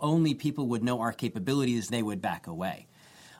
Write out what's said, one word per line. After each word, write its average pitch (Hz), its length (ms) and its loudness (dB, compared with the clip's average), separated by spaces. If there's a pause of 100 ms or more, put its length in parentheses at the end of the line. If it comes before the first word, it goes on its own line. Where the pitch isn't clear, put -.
only 156 320 4
people 143 360 -2
would 117 140 0
know 120 180 0
our 117 120 0
capabilities, 120 760 0
they 117 120 0
would 104 220 -4
back 87 240 -4
away. 85 400 -6 (520)